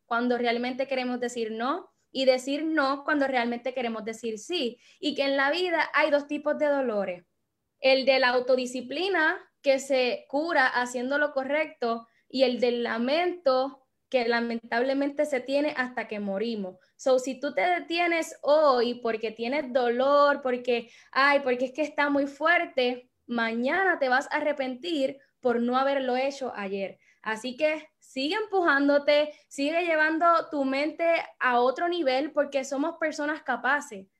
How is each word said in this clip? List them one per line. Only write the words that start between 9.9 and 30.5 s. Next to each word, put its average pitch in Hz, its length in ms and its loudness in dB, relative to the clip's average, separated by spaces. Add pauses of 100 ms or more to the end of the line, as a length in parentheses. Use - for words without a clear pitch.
cura 294 380 2
haciendo 247 500 -2
lo 294 160 0
correcto 262 760 -4 (220)
y 262 140 -2
el 247 180 2
del 240 220 2
lamento 269 960 0 (320)
que 247 160 0
lamentablemente 247 1000 0
se 277 160 -2
tiene 277 360 0
hasta 247 320 -4
que 214 100 -8
morimos. 202 580 -4 (200)
So, 254 240 2
si 254 180 -6
tú 285 160 -4
te 277 60 -2
detienes 339 840 0
hoy 254 540 4
porque 226 340 -4
tienes 247 420 -4
dolor, 277 720 4
porque, 247 480 -2 (220)
"Ay, 277 320 4
porque 254 220 0
es 247 60 -6
que 311 100 -2
está 294 280 0
muy 285 160 2
fuerte", 277 840 0 (180)
mañana 247 760 0
te 269 80 2
vas 262 240 2
a 294 60 0
arrepentir 277 800 -2 (200)
por 240 220 0
no 247 180 0
haberlo 269 380 2
hecho 269 400 -4
ayer. 196 420 -8 (240)
Así 220 340 -6
que 302 320 -2 (120)
sigue 285 340 -4
empujándote, 294 960 2 (160)
sigue 320 360 -2
llevando 320 420 2 (240)